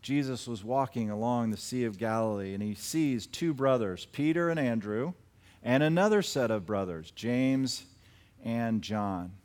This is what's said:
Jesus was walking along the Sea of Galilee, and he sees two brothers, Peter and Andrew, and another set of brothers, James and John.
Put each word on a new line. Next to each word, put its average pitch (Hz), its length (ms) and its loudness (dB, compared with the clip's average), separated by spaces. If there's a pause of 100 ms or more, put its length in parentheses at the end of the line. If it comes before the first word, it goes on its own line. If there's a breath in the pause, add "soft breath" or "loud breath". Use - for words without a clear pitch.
Jesus 131 480 -2
was 107 160 -8
walking 123 460 0
along 113 400 0
the 104 60 -2
Sea 123 280 -4
of 104 140 -4
Galilee, 110 560 0
and 98 80 -4
he 104 120 -4
sees 139 520 -2
two 170 260 -2
brothers, 127 540 2
Peter 160 420 0
and 165 100 0
Andrew, 117 540 0 (500 soft breath)
and 127 200 4
another 185 400 4
set 127 280 0
of 107 140 0
brothers, 90 460 -2
James 127 760 0 (580 soft breath)
and 117 380 0
John. 95 520 -4 (120)